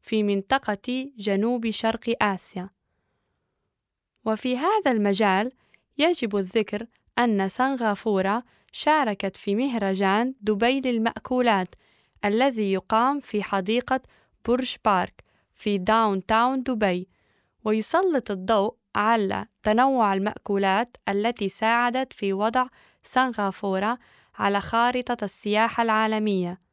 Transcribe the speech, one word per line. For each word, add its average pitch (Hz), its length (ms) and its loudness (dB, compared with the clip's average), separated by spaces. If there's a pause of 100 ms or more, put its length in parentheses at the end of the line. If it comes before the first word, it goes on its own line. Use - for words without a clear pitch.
في 214 220 -2
منطقة 226 920 -2
جنوب 220 540 0
شرق 226 520 -2
آسيا. 196 480 -4 (1500)
وفي 240 340 -2
هذا 370 320 2
المجال 202 600 2 (460)
يجب 277 380 2
الذكر 208 500 -2 (320)
أن 208 300 2
سنغافورة 220 960 0 (300)
شاركت 240 640 0
في - 180 -4
مهرجان 208 840 0
دبي 214 400 0
للمأكولات 233 920 0 (500)
الذي 214 480 2
يقام 233 480 0
في 208 220 -4
حديقة 220 580 -2 (480)
برج 247 360 0
بارك - 400 0 (300)
في 208 240 -2
داون 208 480 2
تاون 247 360 0
دبي، 208 460 -2 (560)
ويسلط 254 680 0
الضوء 202 440 0 (200)
على 208 520 0 (160)
تنوع 226 520 4
المأكولات 196 840 -2 (120)
التي 208 400 -2
ساعدت 240 640 0
في 196 200 -4
وضع 226 340 0 (360)
سنغافورة 208 960 -2 (400)
على 202 220 0
خارطة 240 640 0
السياحة 214 580 0
العالمية. 214 800 0 (120)